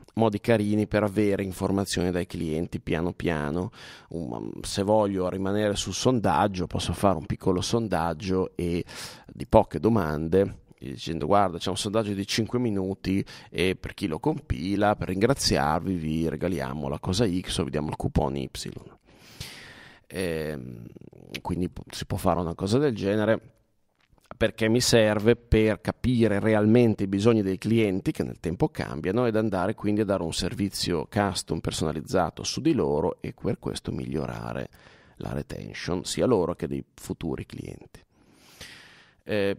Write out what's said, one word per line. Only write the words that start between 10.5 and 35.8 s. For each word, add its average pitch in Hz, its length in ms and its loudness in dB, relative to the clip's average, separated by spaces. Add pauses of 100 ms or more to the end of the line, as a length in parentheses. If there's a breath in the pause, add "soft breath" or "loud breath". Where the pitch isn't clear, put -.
dicendo: 76 480 -6
"Guarda, 95 320 2
c'è 95 120 -4
un 90 60 -4
sondaggio 104 360 -2
di 98 140 -4
cinque 113 320 -2
minuti 98 640 -2 (260 loud breath)
e 92 260 0
per - 180 -14
chi - 120 -6
lo 78 120 -2
compila, 101 800 0
per - 120 -6
ringraziarvi, 92 840 2
vi 80 340 0
regaliamo 76 600 -4
la 73 100 -4
cosa 101 280 0
X 90 320 -2
o 85 60 2
vi 69 60 -6
diamo 76 180 -2
il - 80 -4
coupon - 400 0
Y." 67 140 -4 (1600 loud breath)
Ehm, 76 800 -6 (540)
quindi 87 280 -2
p-, - 120 -12 (100)
si - 160 -10
può 101 120 -4
fare 87 200 2
una 87 160 -2
cosa 101 240 0
del 143 160 2
genere, 104 600 0 (840)
perché 110 320 0
mi 117 120 4
serve 107 560 6
per 110 440 2
capire 113 600 2
realmente 107 640 6
i 95 40 -2
bisogni 104 340 4
dei 95 160 0
clienti 104 520 2
che 95 140 -2
nel 62 160 -10
tempo 87 280 0
cambiano 85 580 -2
ed 110 100 0
andare 104 380 0
quindi 104 260 0
a 107 40 2
dare 95 180 0
un 82 100 -4
servizio 92 760 -2
custom 95 520 -2
personalizzato - 840 -2
su - 180 -6
di 151 120 2
loro 80 480 0
e - 120 -8
per - 260 -6
questo - 340 -8
migliorare 62 760 -6 (500 soft breath)
la - 140 -8
retention 67 720 -6